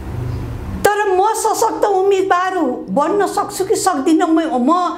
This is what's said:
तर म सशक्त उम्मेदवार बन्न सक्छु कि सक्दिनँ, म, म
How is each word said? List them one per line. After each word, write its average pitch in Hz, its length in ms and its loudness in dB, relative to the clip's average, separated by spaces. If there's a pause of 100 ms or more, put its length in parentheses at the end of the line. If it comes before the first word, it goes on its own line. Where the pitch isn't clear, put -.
(840)
तर 403 340 2
म 415 160 2
सशक्त 440 520 0
उम्मेदवार 381 720 2 (320)
बन्न 330 380 0
सक्छु - 380 -4
कि 440 100 2
सक्दिनँ, 339 520 2
म, 330 120 4
म 254 320 0 (260)